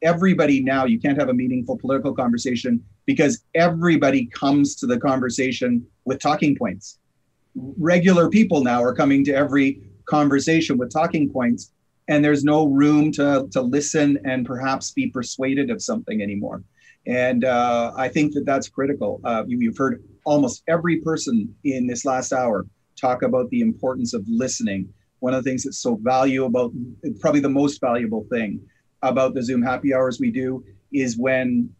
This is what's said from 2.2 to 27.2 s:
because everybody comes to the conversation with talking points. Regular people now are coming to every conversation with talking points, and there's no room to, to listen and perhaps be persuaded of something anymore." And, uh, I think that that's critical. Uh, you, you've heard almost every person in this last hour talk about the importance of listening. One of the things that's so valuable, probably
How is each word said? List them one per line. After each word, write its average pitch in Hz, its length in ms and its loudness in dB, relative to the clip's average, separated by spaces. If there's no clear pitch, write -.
because 139 380 2
everybody 160 720 2
comes 143 480 0
to - 100 -8
the 120 140 0
conversation 127 840 -2
with - 140 -4
talking 151 360 2
points. - 440 -8
Regular 170 720 4
people 180 340 4
now 123 180 2
are 120 140 0
coming 139 300 4
to 143 80 2
every 139 480 0
conversation 147 720 2
with 123 140 -4
talking 160 380 0
points, 120 420 -2
and 147 160 2
there's 147 200 2
no 151 220 4
room 147 460 4
to, 143 400 0
to 131 100 0
listen 143 640 0
and 127 200 -2
perhaps 131 460 -6
be 131 180 -4
persuaded 131 600 -4
of 110 120 -6
something 110 400 -4
anymore." 101 420 -6
And, 123 380 0
uh, 120 520 0
I 127 120 -2
think 147 260 0
that 143 100 -4
that's 135 240 -2
critical. 135 540 -4
Uh, 113 240 -2
you, 123 100 -4
you've 117 200 -2
heard 131 260 -2
almost 147 440 0
every 165 300 0
person 147 540 -2
in 131 240 -2
this 120 180 -6
last 127 260 -2
hour 113 360 0
talk 127 280 -2
about 123 260 0
the 120 120 -2
importance 120 520 -2
of 107 140 -6
listening. 113 600 -2
One 127 140 -2
of 131 100 -2
the 131 60 -4
things 127 140 -4
that's 139 160 -10
so 120 160 -2
valuable, 127 760 0
probably 143 200 2